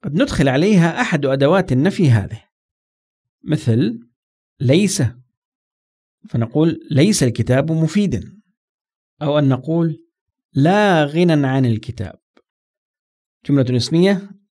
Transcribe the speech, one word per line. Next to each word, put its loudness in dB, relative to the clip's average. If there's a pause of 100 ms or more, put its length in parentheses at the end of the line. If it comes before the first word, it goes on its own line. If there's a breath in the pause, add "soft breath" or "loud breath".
قد -8
ندخل 0
عليها 2
أحد -2
أدوات 0
النفي 2
هذه -2 (1000)
مثل -2 (640)
ليس، 0 (1300)
فنقول: -2 (100)
"ليس 2
الكتاب 0
مفيدًا"، -4 (840)
أو 0
أن 2
نقول: -2 (480)
"لا 2
غنى 0
عن 0
الكتاب". -6 (1300)
جملة 0
اسمية 0 (240)